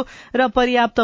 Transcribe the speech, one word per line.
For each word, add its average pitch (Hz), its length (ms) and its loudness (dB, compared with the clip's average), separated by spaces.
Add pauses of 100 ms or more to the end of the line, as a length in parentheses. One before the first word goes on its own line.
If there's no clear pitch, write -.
(360)
र 254 120 2
पर्याप्त 240 560 0